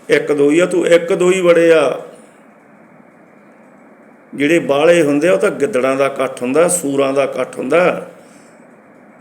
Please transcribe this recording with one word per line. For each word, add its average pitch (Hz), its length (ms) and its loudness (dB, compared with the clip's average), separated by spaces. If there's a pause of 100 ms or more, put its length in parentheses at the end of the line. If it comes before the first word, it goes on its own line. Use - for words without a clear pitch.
ਇੱਕ 147 240 0
ਦੋ 143 180 2
ਹੀ 156 80 2
ਆ, 180 80 2
ਤੂੰ 180 200 -2
ਇੱਕ 170 260 -4
ਦੋ 180 180 0
ਹੀ 190 100 0
ਬੜੇ 170 320 4
ਆ। 147 280 0 (2250)
ਜਿਹੜੇ 147 240 0
ਬਾਹਲੇ 151 440 2
ਹੁੰਦੇ 143 260 0
ਆ, 190 40 2
ਉਹ 190 60 0
ਤਾਂ 202 120 0
ਗਿੱਦੜਾਂ 131 460 -2
ਦਾ 139 100 2
ਇਕੱਠ 131 360 -6
ਹੁੰਦਾ, 147 260 2
ਸੂਰਾਂ 139 440 -2
ਦਾ 135 120 0
ਇਕੱਠ 127 340 -6
ਹੁੰਦਾ। 151 520 -2 (1120)